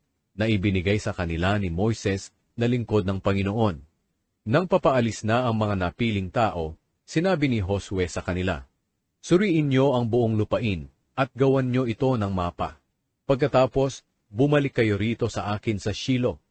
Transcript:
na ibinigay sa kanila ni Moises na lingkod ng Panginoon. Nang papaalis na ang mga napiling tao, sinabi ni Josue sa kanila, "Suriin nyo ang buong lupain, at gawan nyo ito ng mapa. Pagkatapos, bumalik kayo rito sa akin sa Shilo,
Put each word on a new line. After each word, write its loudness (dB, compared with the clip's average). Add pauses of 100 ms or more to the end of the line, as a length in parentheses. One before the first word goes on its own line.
(340)
na -2
ibinigay 2
sa -6
kanila -2
ni -2
Moises -2 (240)
na 0
lingkod 0
ng -4
Panginoon. 0 (720)
Nang 2
papaalis 2
na 0
ang 0
mga 0
napiling -2
tao, -2 (320)
sinabi 0
ni 2
Josue -2
sa -8
kanila, -2 (560)
"Suriin 2
nyo 4
ang 0
buong 2
lupain, -2 (240)
at -2
gawan 2
nyo 0
ito 0
ng 0
mapa. -4 (480)
Pagkatapos, 2 (240)
bumalik 2
kayo 2
rito -2
sa -4
akin -2
sa -4
Shilo, -2